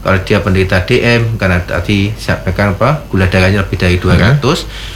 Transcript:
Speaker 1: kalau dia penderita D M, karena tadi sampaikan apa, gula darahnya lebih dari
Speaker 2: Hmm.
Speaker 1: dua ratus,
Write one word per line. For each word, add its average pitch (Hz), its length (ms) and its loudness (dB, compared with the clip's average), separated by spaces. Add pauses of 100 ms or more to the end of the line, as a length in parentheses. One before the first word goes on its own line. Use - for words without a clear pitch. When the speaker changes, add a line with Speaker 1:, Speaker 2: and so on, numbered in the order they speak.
Speaker 1:
kalau 95 240 0
dia 104 160 2
penderita 92 400 0
D 123 160 0
M, 117 400 0
karena 90 240 0
tadi 98 560 -2
sampaikan 98 560 -2
apa, 143 320 0
gula 92 240 0
darahnya 95 320 2
lebih 92 160 -4
dari 87 180 2
Speaker 2:
Hmm. 87 60 -2
Speaker 1:
dua 90 160 2
ratus, 139 480 2 (300)